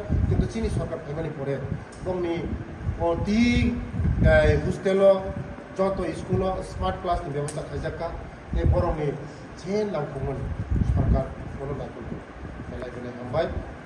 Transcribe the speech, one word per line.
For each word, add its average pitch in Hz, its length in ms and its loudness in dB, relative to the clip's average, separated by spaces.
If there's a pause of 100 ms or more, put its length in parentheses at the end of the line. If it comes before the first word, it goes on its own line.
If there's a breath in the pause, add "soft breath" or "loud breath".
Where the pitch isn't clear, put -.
(300)
কিন্তু - 240 4
চিনি 226 240 0
সরকার 165 280 -4
খাইমানি 147 320 -6
পড়ে। 139 180 -2 (500)
বংনি, 180 300 -2 (680)
ও, 170 40 4 (180)
তি, 208 160 4 (1040)
এই, - 80 8 (100)
হোস্টেল, 190 380 2 (960)
তো 185 40 -2 (180)
স্কুল 190 220 2 (300)
স্মার্ট - 300 -2
ক্লাস 170 240 0
নি 151 120 -6
ব্যবস্থা 147 320 -4
খাইজাকা, 147 380 -6 (460)
তে - 80 2 (120)
বরং 175 260 4
নি 151 80 0 (520 loud breath)
চেন 208 260 0 (100)
লাংখুমন 139 420 -4 (560)
সরকার - 320 4 (340)
কোনো 139 200 -6
দায়িত্ব 123 260 -10
নেই। - 140 -8 (500)
বেলায় 123 260 -10
বেলায় 123 220 -10
হামবাই, 123 280 0 (400)